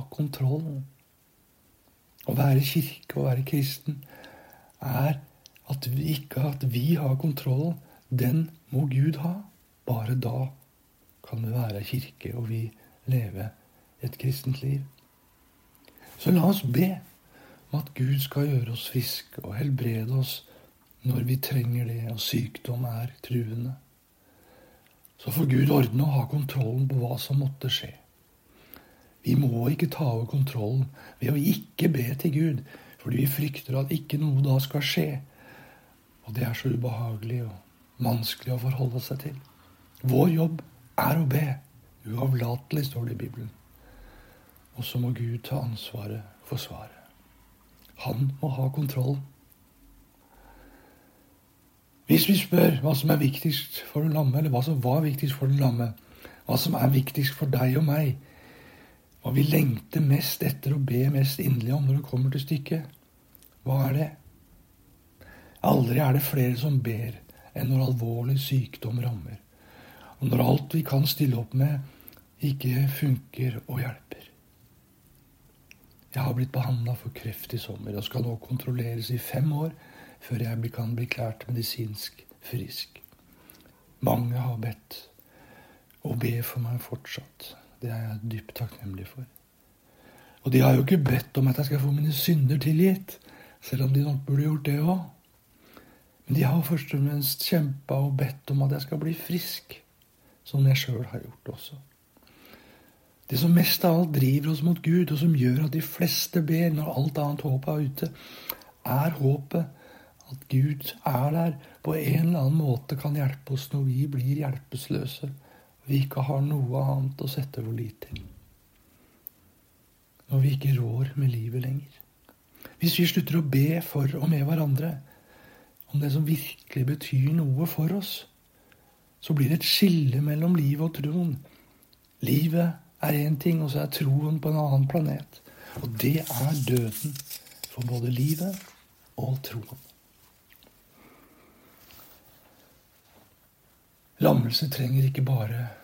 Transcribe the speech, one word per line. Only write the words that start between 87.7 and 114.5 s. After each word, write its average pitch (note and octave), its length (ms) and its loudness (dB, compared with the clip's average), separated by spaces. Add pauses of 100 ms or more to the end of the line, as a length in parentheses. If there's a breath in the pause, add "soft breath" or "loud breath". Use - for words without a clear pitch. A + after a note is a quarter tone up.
Det A#2+ 120 -6
er A2+ 100 -4
jeg A2 280 -6
dypt A2 260 -10
takknemlig F#2+ 520 -8
for. C3 160 -14 (1200 loud breath)
Og B2+ 80 2
de C3 100 8
har C3 140 8
jo C3 80 4
ikke E3+ 180 4
bedt B2+ 340 0
om C3+ 140 4
at C3 80 -2
jeg C#3+ 120 -2
skal C#3+ 120 0
få C#3+ 80 0
mine D3 240 0
synder D3 460 4
tilgitt, F3+ 560 2 (440 loud breath)
selv C3+ 260 -2
om C3+ 60 2
de C#3+ 120 4
nok C#3 200 -2
burde C#3 200 2
gjort D#3 200 0
det C#3+ 140 0
også. F3 180 2 (1300 loud breath)
Men C3 80 2
de C#3 80 4
har D3 240 4
først D#3 260 -2
og C#3+ 120 2
fremst D3 420 -2
kjempet C#3 500 0
og C#3 220 0
bedt - 320 -4
om C#3 140 2
at C#3 100 0
jeg C#3+ 120 -8
skal D3+ 140 -4
bli D#3+ 140 -2
frisk, - 640 -8 (680 soft breath)
som C3+ 200 4
jeg C3+ 120 6
selv B2 320 -4
har - 120 -8
gjort - 320 -14
også. - 240 -18 (1500 loud breath)
Det B2+ 120 -2
som E3+ 160 8
mest - 280 4
av E3+ 160 6
alt E3 160 2
driver C#3 380 4
oss C#3+ 100 -2
mot E3+ 200 4
Gud, E3 280 4
og D3+ 80 0
som E3 160 6
gjør B2+ 300 4
at C3+ 80 -2
de D#3+ 100 -2
fleste - 640 0
ber E3 280 4
når D3+ 180 -4
alt C#3 260 0
annet D3 240 -2
håp C3 240 0
er D3+ 220 0
ute, C#3 180 -4 (800 loud breath)
er C#3+ 300 0
håpet C#3 480 0 (640 loud breath)
at - 200 -16
Gud C#3 420 2 (140)
er C#3 280 0
der, E3+ 220 0 (260 loud breath)
på D#3 120 -2
en D#3 340 2
eller D#3+ 160 2
annen D3 140 4
måte C#3 400 0
kan C#3+ 200 -2
hjelpe C#3 360 -4
oss C3 180 -8
når C#3 140 0
vi C3 240 0
blir C#3 320 0
hjelpeløse, - 840 -6